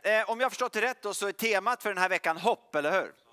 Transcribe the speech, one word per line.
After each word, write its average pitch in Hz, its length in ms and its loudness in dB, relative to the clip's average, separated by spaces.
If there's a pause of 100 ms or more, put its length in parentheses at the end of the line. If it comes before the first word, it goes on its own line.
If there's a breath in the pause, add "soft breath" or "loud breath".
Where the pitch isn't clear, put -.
eh, 214 260 2
om 226 100 -4
jag 262 60 2
har 254 40 0
förstått 240 240 -4
det 214 80 -2
rätt 240 200 -2
då, 202 120 -4
så 202 140 -4
är 196 40 0
temat 196 520 0
för 214 60 -2
den 190 80 -4
här 185 120 4
veckan 165 280 0
hopp, 202 380 -2
eller 147 160 0
hur? 156 220 0 (200 soft breath)